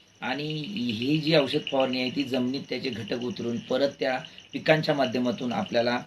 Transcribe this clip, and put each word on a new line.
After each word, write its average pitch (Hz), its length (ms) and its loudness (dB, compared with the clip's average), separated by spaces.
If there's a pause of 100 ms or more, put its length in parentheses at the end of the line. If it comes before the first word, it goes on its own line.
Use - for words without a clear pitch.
(220)
आणि 139 220 -2 (500)
ही 135 240 2
जी 156 180 2
औषध 139 240 4 (120)
फवारणी 127 300 2
आहे 127 80 -2
ती 131 140 -2
जमिनीत 127 460 -2
त्याचे 127 200 -4
घटक 117 340 -4
उतरून 117 340 -2
परत 131 320 0 (100)
त्या 131 200 0 (340)
पिकांच्या 156 420 4
माध्यमातून 123 580 0
आपल्याला 120 540 2